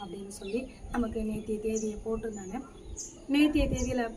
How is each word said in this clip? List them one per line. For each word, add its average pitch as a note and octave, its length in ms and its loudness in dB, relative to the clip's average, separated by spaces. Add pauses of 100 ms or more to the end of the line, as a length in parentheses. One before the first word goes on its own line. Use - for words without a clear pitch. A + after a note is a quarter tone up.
அப்படின்னு G3 220 -8
சொல்லி G#3 400 -4 (240)
நமக்கு A#3 280 0
நேத்திய G#3+ 420 -2
தேதியை A3 440 0
போட்டிருந்தாங்க. A3 560 -4 (640)
நேத்திய D4 400 8
தேதியில B3 500 2